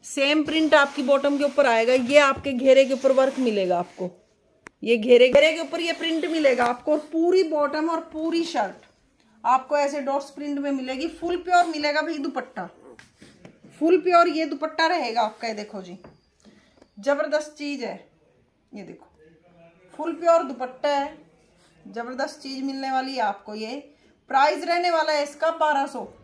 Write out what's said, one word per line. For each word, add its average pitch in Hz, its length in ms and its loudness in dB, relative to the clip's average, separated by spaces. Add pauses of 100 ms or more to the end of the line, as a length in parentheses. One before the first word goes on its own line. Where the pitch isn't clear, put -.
Same 285 380 0
print 311 320 2
आपकी 285 280 2
bottom 277 340 2
के 277 60 0
ऊपर 285 240 2
आएगा। 233 260 2
ये 262 260 4
आपके 277 340 2
घेरे 262 320 6
के 262 80 -2
ऊपर 262 200 2
work 262 260 2
मिलेगा 196 400 0
आपको, 180 300 -8 (720)
ये 233 140 2
घेरे, 240 320 6
घेरे 285 240 6
के 330 80 -6
ऊपर 320 200 -6
ये 330 140 -2
print 330 320 -2
मिलेगा 277 380 2
आपको। 240 260 -2
और 302 80 2 (120)
पूरी 349 380 2
bottom 302 400 -2
और 330 240 -6
पूरी 330 320 -4
shirt 214 420 -6 (560)
आपको 262 340 0
ऐसे 285 240 -2
dots 277 300 -4
print 285 280 -8
में 277 120 -4
मिलेगी। 262 380 -6
Full 339 300 -6
pure 349 280 2
मिलेगा 294 340 -4
भाई 311 180 -6
दुपट्टा, 254 500 -8 (1120)
फुल 339 180 4
प्योर 339 300 4
ये 320 180 -2
दुपट्टा 311 400 -4
रहेगा 240 340 -2
आपका। 220 260 -4
ये 214 60 -6
देखो 208 280 -12
जी, 180 160 -16 (1000)
ज़बरदस्त 294 600 -4
चीज़ 285 260 -8
है। 190 120 -10 (760)
ये 208 120 -18
देखो, - 220 -20 (880)
फुल 320 220 -8
प्योर 330 280 2
दुपट्टा 262 460 -6
है, 285 280 -4 (680)
ज़बरदस्त 247 560 -10
चीज़ 269 220 -12
मिलने 269 280 -8
वाली 262 220 -4
है 254 80 -6
आपको। 208 340 -6
ये 220 200 -10 (540)
प्राइस 285 360 2
रहने 349 260 0
वाला 311 220 0
है 294 100 0
इसका 311 340 -2
बारह 285 300 2
सौ। 262 140 -10 (220)